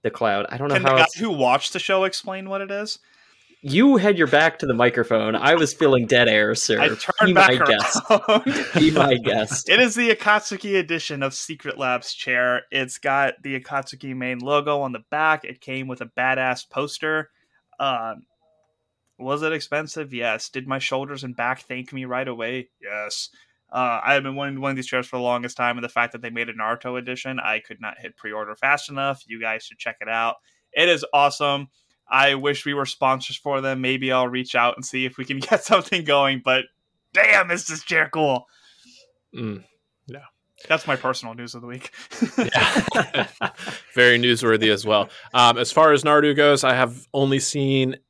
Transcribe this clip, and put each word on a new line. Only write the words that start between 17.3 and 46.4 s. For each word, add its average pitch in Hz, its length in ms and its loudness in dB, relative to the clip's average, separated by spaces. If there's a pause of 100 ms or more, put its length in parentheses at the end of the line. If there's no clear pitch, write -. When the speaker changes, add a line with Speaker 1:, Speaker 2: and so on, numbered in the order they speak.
Speaker 2:
Um, 113 440 -4 (960)
was 143 240 -4
it 160 100 -2
expensive? 151 580 -8
Yes. 117 380 -4
Did 131 180 -12
my 135 120 -4
shoulders 139 440 -6
and 123 120 -12
back 123 260 -4
thank 127 320 -14
me 131 120 -10
right 127 220 -6
away? 123 420 -8 (120)
Yes. 104 480 -10 (420)
Uh, 120 320 -2
I 139 120 2
have 139 80 0
been 135 100 -8
wanting 139 260 -8
one 139 120 -4
of 135 40 -6
these 127 120 -8
chairs 127 180 -2
for 131 120 -10
the 123 60 -4
longest 120 320 -2
time, 120 220 -2
and 117 80 -8
the 120 40 -10
fact 120 240 -2
that 120 100 -14
they 117 80 -10
made 117 180 -6
a 110 60 -14
Naruto 117 420 -6
edition, 127 420 -8
I 110 200 -4
could 107 200 -16
not 110 200 -14
hit - 180 -16
pre-order 107 380 -10
fast 143 340 -2
enough. 139 380 -4
You 113 120 -14
guys 110 220 -6
should - 160 -20
check - 240 -10
it 107 80 -10
out. 113 280 -2 (360)
It 165 160 4
is 147 240 2
awesome. 143 540 2 (460)
I 139 220 4
wish 139 300 -2
we 143 80 -4
were 143 120 -2
sponsors 131 520 -2
for 139 240 -4
them. 135 180 -4
Maybe 131 320 -2
I'll 127 160 2
reach 127 260 -6
out 120 220 2
and 131 100 -16
see 131 200 -6
if 123 120 -8
we 135 60 -10
can 135 160 -8
<laughs> - 0 -
get - 240 0
something 185 400 0
going, 139 400 2
but 131 220 0 (480)
damn, 202 380 4
is 175 160 -4
this 156 180 -10
chair 156 260 0
cool. 147 360 -2 (880)
Speaker 3:
Mm. 107 300 -10 (440)
Yeah. 139 180 -20 (420)
Speaker 2:
That's 156 200 -2
my 135 100 0
personal 123 380 -6
news 120 200 -16
of 117 60 -16
the 120 60 -18
week. 127 260 -16 (280)
<laughs> - 160 -4
Speaker 3:
Yeah. - 880 -2 (360)
<laughs> - 320 -14
Very 123 240 6
newsworthy 113 540 4
as 98 120 -2
well. 104 220 2 (260)
Um, 120 240 6
as 123 140 -2
far 156 220 8
as 143 100 2
Naruto 147 320 4
goes, 147 300 4